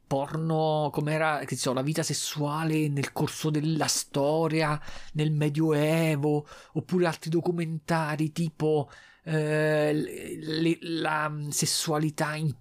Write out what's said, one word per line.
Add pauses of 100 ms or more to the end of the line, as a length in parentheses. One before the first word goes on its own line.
porno,
com'era,
che
so,
la
vita
sessuale
nel
corso
della
storia, (320)
nel
Medioevo, (260)
oppure
altri
documentari
tipo, (320)
eh,
le,
le,
la,
mm,
sessualità
in